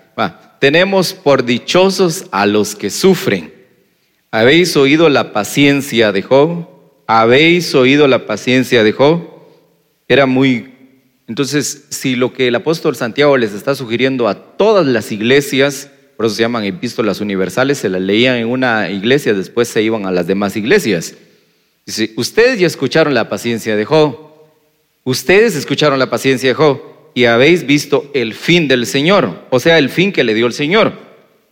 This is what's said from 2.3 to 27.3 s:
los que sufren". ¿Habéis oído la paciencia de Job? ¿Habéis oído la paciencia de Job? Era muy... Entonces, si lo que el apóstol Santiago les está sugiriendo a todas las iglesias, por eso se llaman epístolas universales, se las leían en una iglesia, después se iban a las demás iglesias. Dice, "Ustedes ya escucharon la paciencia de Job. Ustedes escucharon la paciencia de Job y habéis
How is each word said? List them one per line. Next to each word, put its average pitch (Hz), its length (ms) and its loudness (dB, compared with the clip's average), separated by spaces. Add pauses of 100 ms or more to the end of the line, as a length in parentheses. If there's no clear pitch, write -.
los 104 280 0
que - 140 -8
sufren". 107 640 0 (800)
¿Habéis 156 460 2
oído 151 340 4
la 123 240 0
paciencia 127 800 0
de 98 100 -2
Job? 165 460 0 (380)
¿Habéis 135 680 2
oído 139 340 4
la 123 160 0
paciencia 123 580 0
de 107 100 4
Job? 156 440 0 (720)
Era 131 180 4
muy... 127 420 0 (580)
Entonces, 135 600 -6
si - 260 -6
lo 123 180 -2
que 131 140 -2
el 120 80 0
apóstol 151 400 -2
Santiago 139 420 0
les 110 180 -2
está 113 200 -4
sugiriendo 123 540 -2
a - 280 -8
todas 196 300 2
las 117 240 -2
iglesias, 135 800 0 (260)
por 107 100 -2
eso 107 100 -2
se 110 60 0
llaman 117 220 -2
epístolas 98 560 -4
universales, 107 580 -2
se 110 100 -2
las 92 120 -4
leían 113 360 0
en 113 100 -4
una 117 420 -2
iglesia, 117 460 0
después 98 320 -2
se 113 160 -2
iban 110 240 -2
a 95 60 -4
las 90 160 -2
demás 101 280 -2
iglesias. 110 600 -2 (680)
Dice, 107 300 -6
"Ustedes 226 460 0
ya 175 80 2
escucharon 147 460 0
la 110 140 0
paciencia 113 460 -4
de 107 100 0
Job. 147 320 0 (840)
Ustedes 180 540 0
escucharon 139 420 -2
la 127 100 0
paciencia 131 420 0
de 117 40 0
Job 139 260 0 (320)
y 123 120 0
habéis 135 420 4